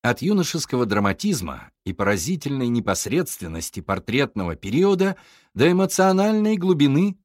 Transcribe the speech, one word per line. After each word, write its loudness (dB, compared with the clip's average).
От -2
юношеского 0
драматизма -2
и -6
поразительной -2
непосредственности -4
портретного -2
периода 0
до 4
эмоциональной 2
глубины 2